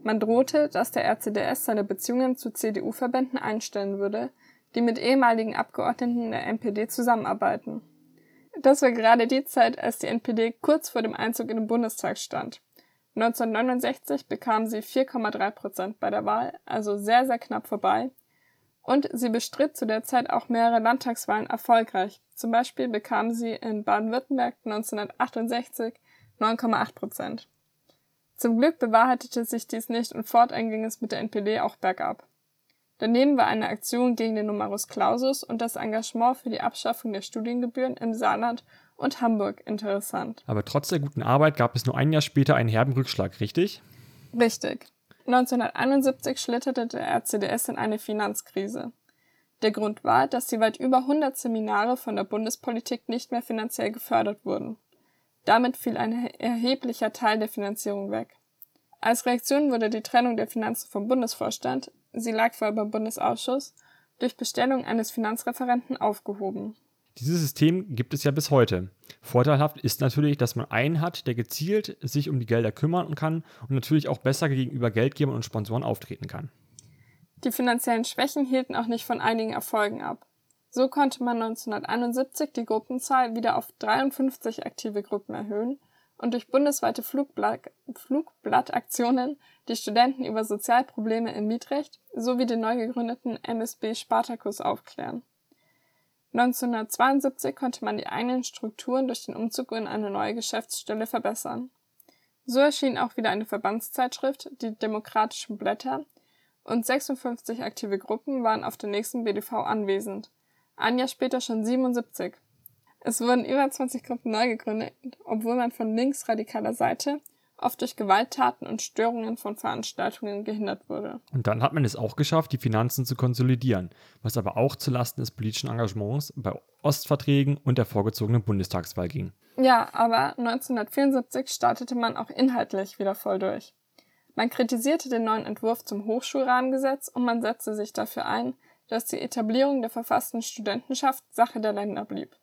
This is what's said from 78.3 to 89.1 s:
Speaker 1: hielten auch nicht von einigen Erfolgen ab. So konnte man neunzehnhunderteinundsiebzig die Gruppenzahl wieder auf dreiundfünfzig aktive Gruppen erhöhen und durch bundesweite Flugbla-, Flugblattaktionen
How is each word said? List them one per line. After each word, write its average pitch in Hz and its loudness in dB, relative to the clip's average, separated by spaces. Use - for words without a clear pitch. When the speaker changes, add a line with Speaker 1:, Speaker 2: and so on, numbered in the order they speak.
Speaker 1:
hielten 254 0
auch 233 -2
nicht 233 -4
von - -4
einigen 220 0
Erfolgen 208 -2
ab. - -8
So 262 4
konnte 269 0
man 240 0
neunzehnhunderteinundsiebzig 233 -4
die 233 -4
Gruppenzahl 240 0
wieder 226 0
auf - -4
dreiundfünfzig 262 -2
aktive 208 -6
Gruppen 208 -6
erhöhen 214 -4
und 240 -2
durch 240 -4
bundesweite 277 2
Flugbla-, 226 -2
Flugblattaktionen 254 -2